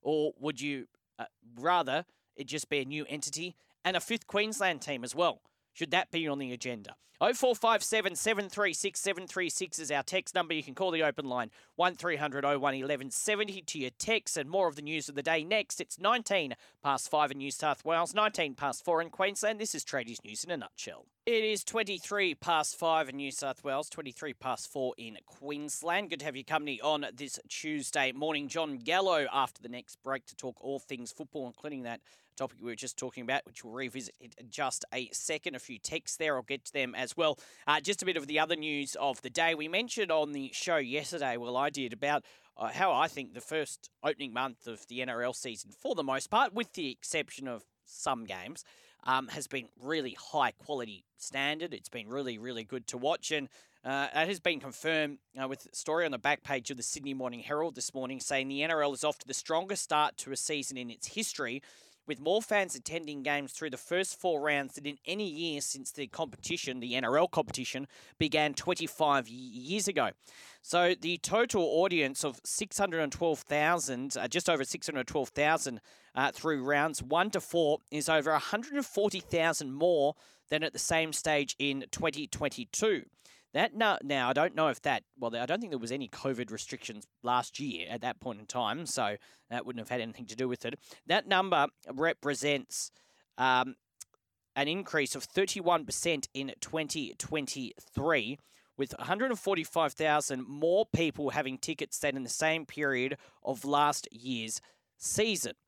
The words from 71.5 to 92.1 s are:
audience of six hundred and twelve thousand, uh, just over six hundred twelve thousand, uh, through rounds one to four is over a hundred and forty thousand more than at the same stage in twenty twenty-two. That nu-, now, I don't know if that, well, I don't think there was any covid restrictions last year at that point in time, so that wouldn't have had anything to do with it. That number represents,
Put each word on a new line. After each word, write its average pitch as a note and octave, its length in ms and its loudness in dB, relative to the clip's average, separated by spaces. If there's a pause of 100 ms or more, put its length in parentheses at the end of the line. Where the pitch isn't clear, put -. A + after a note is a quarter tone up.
audience D#3 640 4
of C3 200 -2
six - 340 -4
hundred F3 220 2
and D3 120 2
twelve D#3+ 260 2
thousand, D3 800 2
uh, G#2 80 -2
just E3+ 240 2
over C#3+ 140 4
six - 240 -6
hundred C3+ 180 -2
twelve C#3 220 0
thousand, D3 520 2 (340)
uh, C3+ 180 2
through D3+ 320 0
rounds D3 380 2
one E3 280 4
to F#3+ 100 0
four D#3 380 2 (140)
is D3 160 -2
over D#3 240 6
a D3+ 60 6
hundred A#3 340 -2
and C#4 140 0
forty G3+ 340 2
thousand D#3+ 520 2
more D3+ 420 6 (340)
than D#3 160 2
at D#3+ 80 -2
the - 60 -8
same D#3+ 340 2
stage D3 460 2
in C#3 340 0
twenty D3+ 340 0
twenty-two. C#3+ 800 0 (500)
That F3 200 2
nu-, G#3+ 280 4
now, C3+ 260 2
I C3+ 60 4
don't D#3 200 4
know D#3 140 4
if C3 140 0
that, B2+ 220 2 (140)
well, A#2 160 -2
I A#2+ 120 -2
don't E3 120 0
think A3 140 -6
there C3+ 60 -2
was A2+ 120 -4
any C3+ 160 -4
covid A#2+ 440 -4
restrictions G#2+ 560 -10 (160)
last B2 360 0
year G2+ 300 -4
at A#2 140 -6
that B2 180 -4
point A2 200 -8
in G#2+ 60 -20
time, B2 380 -2
so G#2+ 320 0 (320)
that - 160 -4
wouldn't B2 160 -6
have G#2+ 80 -10
had B2+ 140 -2
anything A2+ 240 -8
to A2 100 -12
do B2+ 100 0
with B2 200 -2
it. A#2 120 -6 (280)
That F#3 200 2
number F#3 420 4 (220)
represents, C#3+ 1000 -2 (480)